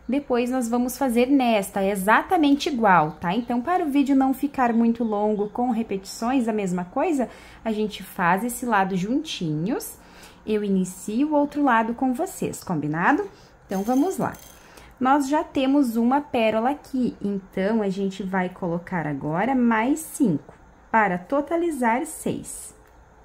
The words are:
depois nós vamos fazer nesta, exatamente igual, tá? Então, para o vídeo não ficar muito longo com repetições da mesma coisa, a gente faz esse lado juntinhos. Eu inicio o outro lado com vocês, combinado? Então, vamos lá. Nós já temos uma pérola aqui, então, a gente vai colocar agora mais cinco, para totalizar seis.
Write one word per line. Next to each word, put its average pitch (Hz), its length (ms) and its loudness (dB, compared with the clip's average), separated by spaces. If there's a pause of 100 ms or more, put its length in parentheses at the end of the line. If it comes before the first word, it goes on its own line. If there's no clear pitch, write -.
depois 247 440 -2
nós 254 180 -2
vamos 247 300 -2
fazer 247 300 2
nesta, 233 540 2
exatamente 277 880 2
igual, 190 460 4
tá? 180 200 -4
Então, 240 280 -2
para 349 240 0
o 294 40 -2
vídeo 277 240 2
não 269 200 4
ficar 262 400 0
muito 233 320 2
longo 208 420 0
com 247 220 -2
repetições 226 760 -2
da 226 40 0
mesma 185 320 -2
coisa, 269 460 -2 (340)
a 226 80 -2
gente 208 320 -4
faz 190 400 0
esse 247 220 -6
lado 196 320 2
juntinhos. 202 960 -4 (500)
Eu 208 200 -2
inicio 202 640 -2
o 302 40 0
outro 294 300 2
lado 226 300 2
com 262 200 0
vocês, 240 480 -6
combinado? 175 680 0 (360)
Então, 196 180 -4
vamos 277 340 0
lá. 185 160 -2 (680)
Nós 269 300 2
já 311 160 0
temos 269 500 2
uma 240 240 2
pérola 226 520 0
aqui, 262 500 -4
então, 202 600 -2
a 196 60 0
gente 196 340 -2
vai 185 280 -2
colocar 175 580 -4
agora 156 480 -2
mais 240 440 2
cinco, - 540 -2 (380)
para 196 260 2
totalizar 285 880 -2
seis. - 680 -10 (500)